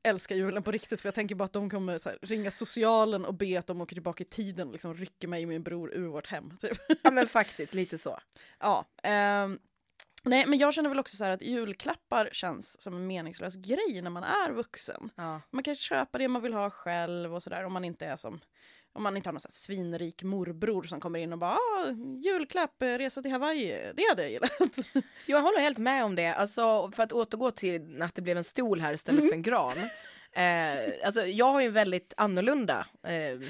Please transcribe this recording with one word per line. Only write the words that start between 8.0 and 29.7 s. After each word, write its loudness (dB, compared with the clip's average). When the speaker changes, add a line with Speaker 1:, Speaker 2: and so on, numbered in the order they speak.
Speaker 1:
Ja, 0
ehm, 2
nej, 6
men 6
jag 6
känner 2
väl 0
också -4
så -4
här 2
att -2
julklappar -2
känns -8
som -10
en -6
meningslös -8
grej -2
när -6
man -8
är 0
vuxen. -8
Speaker 2:
Ja. -8
Speaker 1:
Man -4
kan -2
köpa -2
det 0
man 0
vill -2
ha 0
själv -4
och -8
sådär, -8
om -6
man -4
inte -8
är -6
som, -12
om -8
man -2
inte -6
har -6
någon -8
så -18
här -18
svinrik -6
morbror -2
som -10
kommer -6
in -4
och -6
bara, 0
"Ah, 0
julklapp, 0
eh, 2
resa -4
till -2
Hawaii, -2
det 0
hade 4
jag -2
gillat." 2
<laughs> -4
Speaker 2:
Jag 6
håller 6
helt 2
med 2
om 0
det. 2
Alltså, 4
för 2
att 0
återgå 0
till -2
att -4
det -6
blev 2
en -2
stol 0
här 0
istället 2
Speaker 1:
Mm. 8
Speaker 2:
för 2
en -4
gran. 2